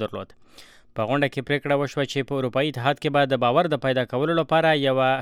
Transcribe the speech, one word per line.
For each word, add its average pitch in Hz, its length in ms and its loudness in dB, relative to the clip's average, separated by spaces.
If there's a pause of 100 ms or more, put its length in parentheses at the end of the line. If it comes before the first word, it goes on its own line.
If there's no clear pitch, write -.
درلود. 98 320 -10 (600)
په 113 120 -2
غونډه 143 240 2
کې 135 140 -6
پریکړه 143 320 0
وشوه 143 320 -2
چې 135 180 -2
په 135 140 -2
اروپایي 131 260 0
اتحاد 135 320 -4
کې 151 140 -2
به 139 180 4
د 123 140 0
باور 156 260 2
د 135 100 -2
پیدا 131 300 0
کولو 160 300 0
لپاره 160 420 2
یوه 131 240 2 (120)